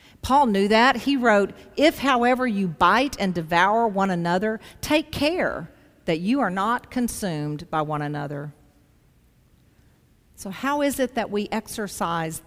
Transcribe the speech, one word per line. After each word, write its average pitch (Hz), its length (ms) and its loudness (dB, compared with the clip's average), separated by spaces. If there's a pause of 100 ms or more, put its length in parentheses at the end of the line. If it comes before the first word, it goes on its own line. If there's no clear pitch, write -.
(200)
Paul 277 260 4
knew 202 200 2
that. 240 300 4
He 277 200 -2
wrote, 214 360 4 (240)
"If, 302 240 4
however, 247 440 2
you 202 220 0
bite 196 540 2
and 190 120 0
devour 180 540 2
one 196 240 0
another, 185 480 -2 (220)
take 302 320 0
care 277 580 -2 (360)
that 160 120 0
you 226 220 0
are 196 100 0
not 208 400 -4
consumed 165 800 -4
by 156 120 -2
one 151 200 -4
another." 147 500 -8 (1800)
So - 160 -12
how 285 320 -4
is 277 160 0
it 247 160 -2
that 226 160 -4
we 208 220 -4
exercise 170 960 -6